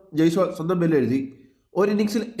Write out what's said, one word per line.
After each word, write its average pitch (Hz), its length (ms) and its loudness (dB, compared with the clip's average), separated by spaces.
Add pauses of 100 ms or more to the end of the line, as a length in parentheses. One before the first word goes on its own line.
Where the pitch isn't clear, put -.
(140)
ജയ്സ്വാൾ 165 420 2
സ്വന്തം 170 240 -2
പേരിൽ 165 160 2
എഴുതി. 127 240 0 (560)
ഒരു 208 140 2
ഇന്നിംഗ്സിൽ 208 320 -2 (180)